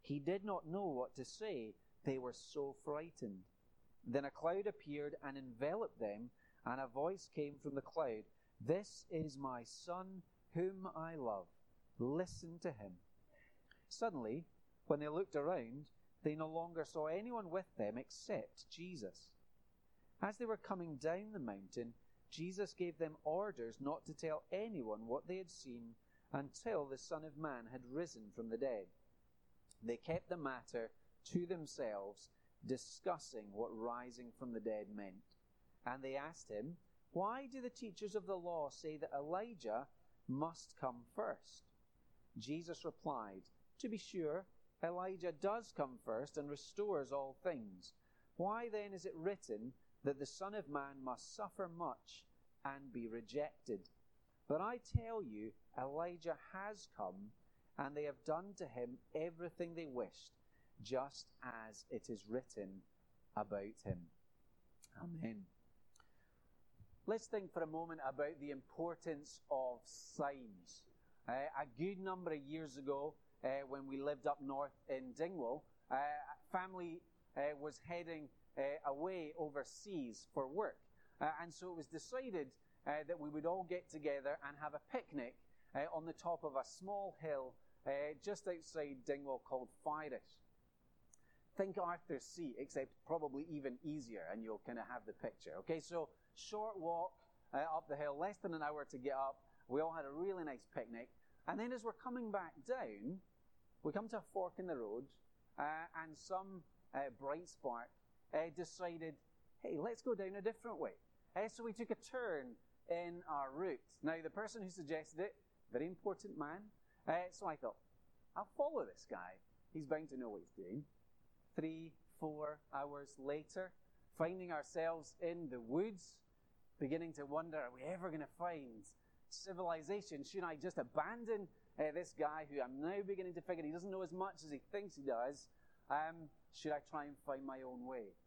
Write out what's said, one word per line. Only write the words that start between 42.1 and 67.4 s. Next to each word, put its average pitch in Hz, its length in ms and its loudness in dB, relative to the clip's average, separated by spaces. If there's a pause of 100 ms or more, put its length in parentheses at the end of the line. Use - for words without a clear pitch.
Jesus 160 460 -4
replied, 110 580 -2 (360)
"To 247 100 -2
be 214 100 0
sure, 175 480 0 (360)
Elijah 180 500 0
does 202 400 2
come 131 320 2
first 113 320 2
and 143 120 0
restores 147 640 2
all 135 300 0
things. 110 500 -2 (440)
Why 220 320 2
then 208 240 0
is 180 120 -6
it 185 120 -2
written 135 580 0 (300)
that 139 140 4
the 139 80 -2
Son 196 280 -4
of 196 140 -2
Man 139 340 0
must 127 320 -2
suffer 190 340 -2
much 165 560 -4 (400)
and 139 280 -4
be 117 140 -2
rejected? 117 840 -2 (580)
But 156 120 6
I 233 180 2
tell 226 440 4
you, 107 300 -4 (260)
Elijah 160 600 -2 (140)
has 202 440 -6
come, 98 360 -4 (460)
and 143 180 0
they 147 80 0
have 139 200 -4
done 180 300 2
to 180 120 -4
him 123 320 -2 (160)
everything 170 600 0
they 165 120 -2
wished, 123 460 -2 (500)
just 127 440 2 (160)
as 113 480 -6
it 117 180 -2
is 101 180 -2
written 104 560 -2 (540)
about 104 480 0
him." 87 260 -2 (920)
Amen. 160 440 -2 (1600)
Let's 220 200 2
think 196 260 0